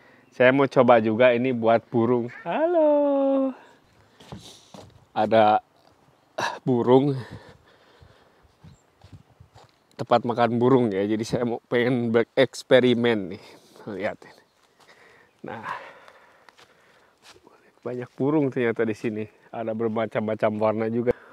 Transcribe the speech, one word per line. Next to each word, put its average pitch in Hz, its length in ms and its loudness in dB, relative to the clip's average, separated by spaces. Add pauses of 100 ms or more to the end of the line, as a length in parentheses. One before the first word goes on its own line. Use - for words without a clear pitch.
(380)
saya 127 160 6
mau 139 160 2
coba 123 320 4
juga 113 320 4
ini 123 160 -2
buat 117 400 2
burung. 120 400 -2 (160)
Halo. 285 1040 0 (1600)
Ada 107 480 2 (1040)
burung. 131 560 2 (2750)
Tempat 120 240 2
makan 117 400 0
burung 123 320 2
ya, 95 160 0
jadi 110 160 -2
saya 123 160 -4
mau 120 240 -4
pengen 120 480 -2
bereksperimen 117 1200 0
nih. - 100 -20 (540)
Lihat 98 200 -8 (120)
ini. - 120 -20 (1000)
Nah, 110 240 -16 (2250)
banyak 123 320 -12
burung 143 400 0
ternyata 117 320 -2
di 110 80 -4
sini. 107 320 -8 (240)
Ada 113 240 -8
bermacam-macam 110 800 -4
warna 110 320 -2
juga. 117 320 -2 (140)